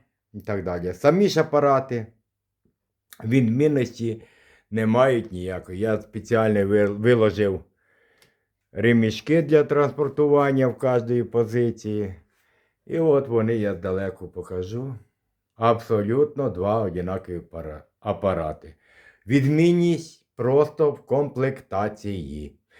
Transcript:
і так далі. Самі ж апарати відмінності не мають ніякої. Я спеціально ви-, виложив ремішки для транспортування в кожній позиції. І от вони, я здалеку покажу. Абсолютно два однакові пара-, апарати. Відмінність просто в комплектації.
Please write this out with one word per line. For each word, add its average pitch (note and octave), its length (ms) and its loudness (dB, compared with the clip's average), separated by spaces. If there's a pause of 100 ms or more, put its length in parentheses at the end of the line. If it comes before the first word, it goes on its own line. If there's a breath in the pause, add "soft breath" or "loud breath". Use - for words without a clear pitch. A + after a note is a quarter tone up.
(340)
і G2+ 80 -12
так G2+ 220 -6
далі. F2 300 -6
Самі E3+ 340 4
ж D#3+ 140 2
апарати C#3 640 0 (1160)
відмінності A#2 1000 0 (480 soft breath)
не A2 140 -2
мають A#2 460 2
ніякої. F2+ 480 -10
Я A2 220 0
спеціально G#2+ 640 0
ви-, G#2 180 4
виложив G#2 800 2 (1080)
ремішки A#2 720 2
для D3 220 4
транспортування C#3+ 1040 2
в A#2 100 -4
кожній A#2+ 460 0
позиції. G#2+ 920 -2 (680)
І - 140 -4
от C#3+ 280 2
вони, A#2 280 0
я G#2 200 -2
здалеку F#2 520 -6
покажу. F#2+ 680 -10 (600)
Абсолютно A#2 920 0
два G2+ 320 -2
однакові F2+ 580 -6
пара-, D#2 440 -14 (160)
апарати. F2 760 -4 (500 soft breath)
Відмінність D#3+ 1000 2 (100)
просто D3 560 0
в B2 140 -16
комплектації. G2+ 1500 -6 (200 soft breath)